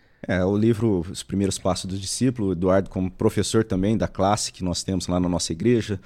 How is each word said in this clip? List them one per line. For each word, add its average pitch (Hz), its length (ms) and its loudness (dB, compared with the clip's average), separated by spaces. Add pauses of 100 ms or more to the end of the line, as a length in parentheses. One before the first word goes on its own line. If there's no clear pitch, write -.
(260)
É, 92 160 0
o 95 140 2
livro 107 560 2
Os - 100 -10
Primeiros 95 380 0
Passos 90 260 -2
do 95 120 -6
Discípulo, 113 500 -2
o 95 60 2
Eduardo 92 360 2
como 92 220 -2
professor 107 500 2
também 98 360 0
da 90 100 0
classe 98 460 0
que - 100 -10
nós 87 180 -2
temos 92 260 -4
lá 90 120 0
na 90 80 2
nossa 87 240 -2
igreja, 104 540 0